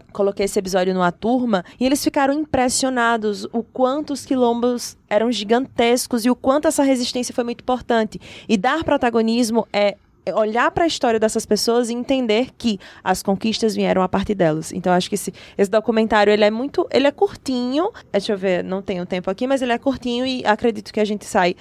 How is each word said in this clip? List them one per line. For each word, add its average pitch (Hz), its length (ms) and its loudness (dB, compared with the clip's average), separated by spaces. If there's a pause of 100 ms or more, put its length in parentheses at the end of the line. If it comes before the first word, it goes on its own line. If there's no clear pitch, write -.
(140)
coloquei 202 320 0
esse 196 120 -2
episódio 185 360 0
numa 180 180 2
turma 233 540 0 (120)
e 240 80 0
eles 269 160 2
ficaram 277 320 0
impressionados 240 1160 0
o 233 100 -4
quanto 262 520 -2
os 247 120 -8
quilombos 240 720 0 (140)
eram 220 240 2
gigantescos 233 880 0
e 247 60 4
o 247 60 4
quanto 277 340 0
essa 294 120 2
resistência 254 540 0
foi 247 80 -2
muito 240 160 -8
importante. 240 580 -2 (300)
E 220 80 2
dar 269 300 0
protagonismo 233 880 0
é 202 240 0 (400)
olhar 226 340 2
pra 339 160 2
história 233 320 0
dessas 220 260 0
pessoas 233 440 0
e 233 40 -4
entender 247 540 0 (100)
que 214 220 -2 (240)
as 185 180 0
conquistas 208 540 0
vieram 185 260 2
a 185 60 2
partir 196 260 -2
delas. 160 380 0
Então, 180 220 0
acho 180 160 0
que 208 60 -4
esse, - 180 -6 (240)
esse 196 120 2
documentário, 220 640 2
ele 208 140 4
é 208 40 6
muito, 269 440 -2
ele 269 120 4
é 285 60 2
curtinho. 277 800 -2 (180)
Deixa 202 220 -2
eu 202 60 -2
ver, 185 260 0
não 185 180 -6
tenho 180 240 -6
tempo 180 240 -6
aqui, 196 160 -4
mas 269 160 0
ele 247 120 -2
é 233 40 0
curtinho 247 480 -2
e 254 200 -4
acredito 214 480 0
que 214 80 0
a - 20 2
gente 208 220 -4
sai 180 360 0